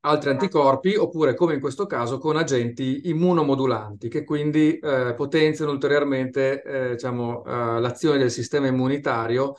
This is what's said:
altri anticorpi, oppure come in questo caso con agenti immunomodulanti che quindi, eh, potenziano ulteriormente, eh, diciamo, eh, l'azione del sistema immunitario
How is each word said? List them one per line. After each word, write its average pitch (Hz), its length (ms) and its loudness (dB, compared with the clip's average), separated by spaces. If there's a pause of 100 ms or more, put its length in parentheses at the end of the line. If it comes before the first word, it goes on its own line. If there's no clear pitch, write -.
altri 143 260 2
anticorpi, 151 640 2
oppure 160 400 2
come 170 180 2
in 139 60 -2
questo 139 260 -4
caso 131 320 -4
con 151 180 -2
agenti 135 720 -2
immunomodulanti 135 1000 0
che 147 160 -4
quindi, 151 540 2
eh, 127 360 -2
potenziano 151 560 0
ulteriormente, 135 880 0
eh, 131 340 -4
diciamo, 120 500 -6
eh, 120 360 -2
l'azione 139 380 0
del 127 140 2
sistema 139 340 -2
immunitario 131 920 0